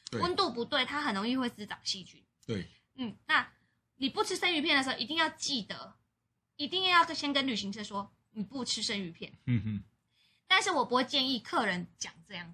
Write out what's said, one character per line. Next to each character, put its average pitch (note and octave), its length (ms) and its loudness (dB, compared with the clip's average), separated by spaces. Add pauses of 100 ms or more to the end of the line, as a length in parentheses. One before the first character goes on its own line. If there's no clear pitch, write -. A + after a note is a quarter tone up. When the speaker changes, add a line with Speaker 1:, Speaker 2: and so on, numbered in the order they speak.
Speaker 1:
对。 - 120 -2
Speaker 2:
温 F4 160 2
度 F#4+ 140 4
不 A#3 140 -4
对， C4 200 2
它 C#4 180 -2
很 C#4+ 120 0
容 G3 140 0
易 B3+ 80 2
会 B3+ 140 0
滋 G#3 160 -14
长 F#3 160 -10
细 F#3+ 220 -4
菌。 - 180 -20 (240)
Speaker 1:
对。 G2 240 -4 (240)
Speaker 2:
嗯， A#3+ 200 -6 (120)
那 C#4+ 200 2 (500)
你 C4 120 0
不 - 140 0
吃 F#4+ 140 0
生 F4+ 180 2
鱼 D4+ 80 2
片 D#4 140 4
的 C4+ 80 4
时 B3+ 40 -2
候， - 80 -2
一 - 80 -4
定 C#4+ 120 -4
要 D#4+ 140 2
记 C4 320 -4
得， E3 340 -12 (600)
一 D4 120 -4
定 F#4 160 0
要 F4 280 8
先 C#4+ 200 -2
跟 C#4 140 2
旅 A#3 100 0
行 G3 160 -4
社 G#3+ 100 -8
说， G3+ 320 -6 (160)
你 G#3+ 120 -8
不 B3+ 220 -6
吃 - 160 -2
生 G#3 180 -2
鱼 F#3 120 -6
片。 - 220 -12 (140)
Speaker 1:
嗯 A#2+ 180 4
哼。 G#2 180 -2 (640)
Speaker 2:
但 F#4+ 160 6
是 G4+ 80 0
我 C#4+ 140 2
不 A#3 100 -2
会 B3+ 80 6
建 C4 260 0
议 B3+ 120 0
客 C4 260 0
人 F3+ 220 -2 (100)
讲 - 160 -8 (120)
这 G3+ 80 -18
样 F3 200 -12